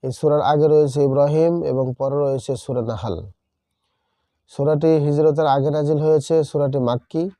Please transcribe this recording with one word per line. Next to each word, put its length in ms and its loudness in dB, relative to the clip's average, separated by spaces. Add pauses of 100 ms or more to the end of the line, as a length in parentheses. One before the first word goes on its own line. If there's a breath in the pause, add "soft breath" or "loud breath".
এই 100 -8
সূরার 300 0
আগে 260 2
রয়েছে 360 2
ইব্রাহিম 600 2
এবং 340 -2
পরে 180 -4
রয়েছে 400 -2
সূরা 260 -6
নাহাল। 480 -8 (1160)
সূরাটি 400 -2
হিজরতের 600 2
আগে 240 0
নাজিল 280 0
হয়েছে, 460 2
সূরাটি 340 -2
মাক্কি 600 -4